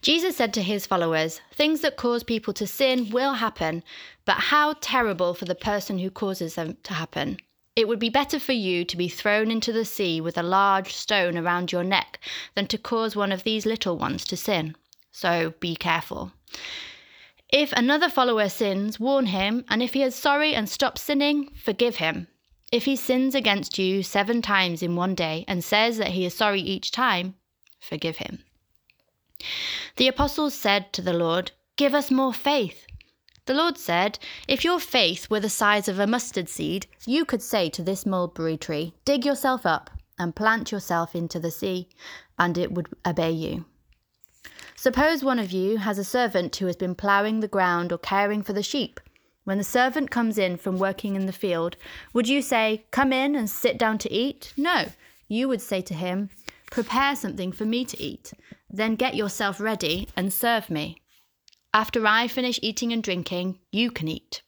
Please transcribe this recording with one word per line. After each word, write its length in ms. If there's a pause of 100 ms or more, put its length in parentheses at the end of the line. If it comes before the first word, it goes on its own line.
Jesus 340
said 180
to 80
his 240
followers, 540 (120)
"Things 280
that 160
cause 260
people 320
to 120
sin 420
will 240
happen, 500 (440)
but 100
how 380
terrible 580
for 140
the 80
person 440
who 120
causes 460
them 260
to 100
happen. 460 (360)
It 140
would 100
be 120
better 280
for 140
you 320
to 140
be 100
thrown 420
into 220
the 140
sea 340
with 160
a 60
large 520
stone 440
around 340
your 120
neck 360 (340)
than 120
to 100
cause 400
one 160
of 120
these 200
little 320
ones 280
to 120
sin. 400 (340)
So 480
be 160
careful." 580 (1160)
If 240
another 380
follower 400
sins, 500
warn 260
him, 440
and 120
if 120
he 80
is 120
sorry 400
and 140
stops 320
sinning, 540
forgive 420
him. 320 (420)
If 140
he 100
sins 400
against 440
you 240
seven 400
times 400
in 140
one 180
day 340
and 160
says 320
that 140
he 160
is 80
sorry 260
each 300
time, 460 (440)
forgive 380
him. 240 (1500)
The 120
apostles 460
said 400
to 80
the 100
Lord, 400 (240)
"Give 180
us 160
more 220
faith." 540 (580)
The 100
Lord 220
said, 420 (300)
"If 160
your 160
faith 480
were 120
the 100
size 380
of 100
a 80
mustard 420
seed, 380 (200)
you 200
could 160
say 280
to 120
this 240
mulberry 500
tree, 380 (100)
'Dig 220
yourself 400
up 240 (280)
and 160
plant 380
yourself 420
into 240
the 120
sea,' 380 (500)
and 180
it 160
would 160 (180)
obey 240
you." 360 (1080)
Suppose 480
one 160
of 140
you 260
has 200
a 60
servant 520
who 100
has 100
been 180
ploughing 460
the 60 (100)
ground 360
or 60
caring 440
for 120
the 80
sheep. 380 (440)
When 140
the 60
servant 460
comes 280
in 180
from 220
working 360
in 120
the 60
field, 440 (380)
would 120
you 140
say, 500
"Come 220
in 240
and 140
sit 280
down 200
to 140
eat"? 440
No, 360 (360)
you 180
would 140
say 220
to 120
him, 360 (400)
"Prepare 440
something 380
for 120
me 200
to 180
eat, 300 (360)
then 280
get 180
yourself 460
ready 560
and 160
serve 360
me. 320 (720)
After 340
I 200
finish 360
eating 300
and 100
drinking, 580 (100)
you 220
can 160
eat." 400